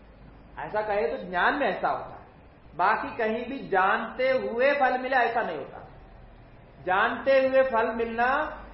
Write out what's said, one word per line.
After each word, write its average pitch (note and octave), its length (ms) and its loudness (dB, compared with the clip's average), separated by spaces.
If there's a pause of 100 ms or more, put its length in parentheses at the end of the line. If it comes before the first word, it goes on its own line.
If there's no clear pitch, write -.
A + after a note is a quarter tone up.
(680)
ऐसा G3+ 160 -4
कहे G#3+ 260 -2
तो G3 220 -6
ज्ञान F#3+ 240 2
में C#4+ 120 0
ऐसा F3 220 -2
होता - 260 -6
है, - 40 -18 (580)
बाकी A3 400 0
कहीं A3+ 280 -2
भी C4+ 140 -8 (100)
जानते A3 600 2
हुए A#3+ 420 2
फल B3+ 260 2
मिला B3+ 220 0
ऐसा A#3 220 0
नहीं F3 160 -6
होता। - 280 -14 (1000)
जानते A#3+ 560 4
हुए C4 220 4
फल A#3 320 0
मिलना A#3 380 0 (420)